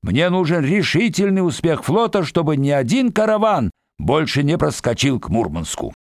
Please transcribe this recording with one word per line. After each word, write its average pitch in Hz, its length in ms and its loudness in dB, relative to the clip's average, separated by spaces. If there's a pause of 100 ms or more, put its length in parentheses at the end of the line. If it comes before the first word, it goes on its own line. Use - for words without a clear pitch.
Мне 147 260 0
нужен 175 340 0
решительный 190 760 0
успех 170 440 -2
флота, 208 380 0
чтобы 156 360 0
ни 139 100 0
один 143 440 2
караван 214 580 2 (280)
больше 139 440 0
не 143 160 2
проскочил 135 600 0
к - 120 -8
Мурманску. 80 720 -4